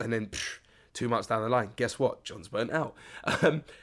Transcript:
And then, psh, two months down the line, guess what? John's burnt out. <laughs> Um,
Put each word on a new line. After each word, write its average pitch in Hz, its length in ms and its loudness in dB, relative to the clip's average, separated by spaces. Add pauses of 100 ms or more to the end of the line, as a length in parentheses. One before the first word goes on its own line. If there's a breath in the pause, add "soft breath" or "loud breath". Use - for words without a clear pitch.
And 117 100 -4
then, 110 160 0
psh, - 300 -8 (340 soft breath)
two - 160 -2
months 113 200 0
down 110 140 2
the 110 60 0
line, 117 300 2
guess 117 220 0
what? 127 260 0
John's 87 240 -14
burnt 110 240 0
out. 151 220 0 (280 loud breath)
<laughs> - 200 -2
Um, 156 200 4 (200 loud breath)